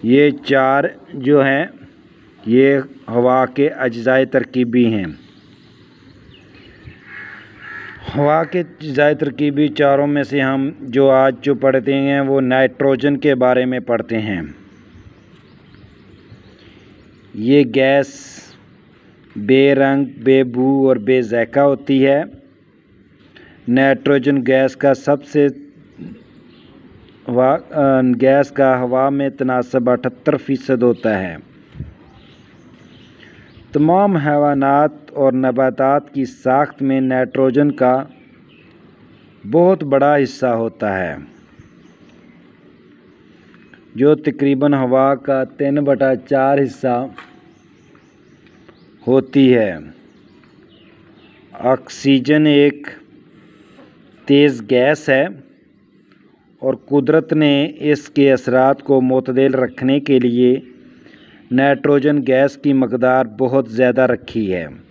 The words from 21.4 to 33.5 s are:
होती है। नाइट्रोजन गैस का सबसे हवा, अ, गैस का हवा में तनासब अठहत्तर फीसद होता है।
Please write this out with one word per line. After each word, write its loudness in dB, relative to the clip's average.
होती 0
है। 0
नाइट्रोजन 0
गैस 0
का 2
सबसे -2
हवा, 2
अ, 0
गैस 2
का 2
हवा -2
में -4
तनासब -2
अठहत्तर -2
फीसद -4
होता 0
है। -8